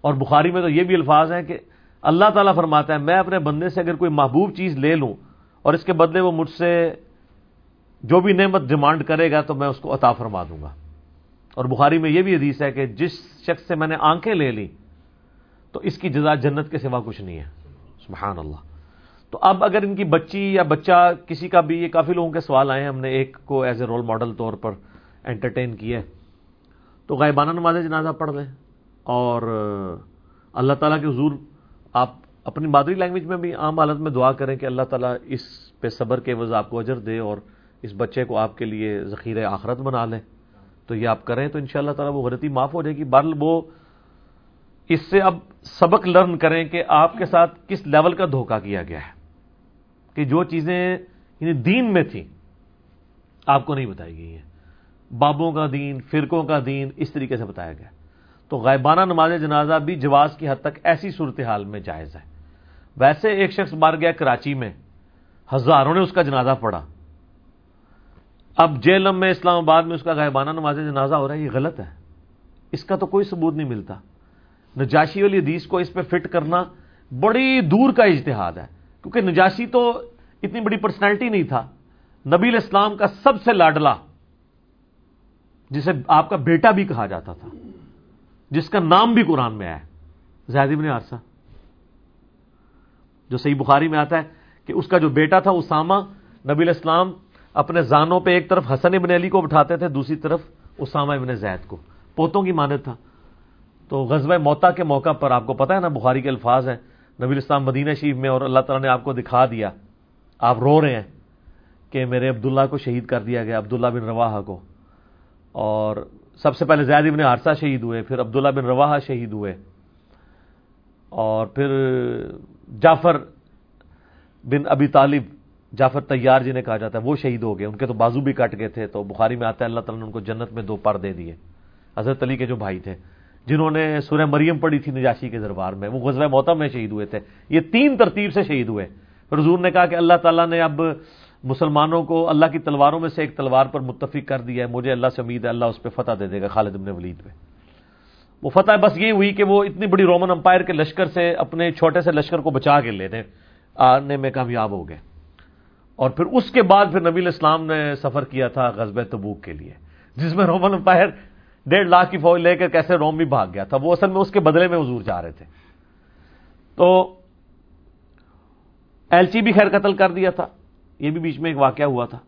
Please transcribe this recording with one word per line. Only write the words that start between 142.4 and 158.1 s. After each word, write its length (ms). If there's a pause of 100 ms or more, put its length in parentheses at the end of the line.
کی 80
تلواروں 400
میں 100
سے 120
ایک 160
تلوار 280
پر 140
متفق 480
کر 140
دیا 260
ہے، 40
مجھے 200
اللہ 240
سے 60
امید 220
ہے 60
اللہ 160
اس 160
پہ 80
فتح 300
دے 80
دے 140
گا، 60
خالد 280
بن 160
ولید 320
پہ۔ 60 (1120)
وہ 80
فتح 220 (100)
بس 160
یہ 140
ہوئی 220
کہ 100
وہ 200
اتنی 220
بڑی 180
رومن 280
امپائر 300
کے 120
لشکر 320
سے، 260
اپنے 400
چھوٹے 300
سے 100
لشکر 280
کو 100
بچا 300
کے 120
لینے 320 (520)
آنے 420
میں 140
کامیاب 400
ہو 180
گئے۔ 80 (1000)
اور 140
پھر 160
اس 260
کے 100
بعد 300
پھر 100
نبی 180
علیہ 80
السلام 380
نے 300
سفر 280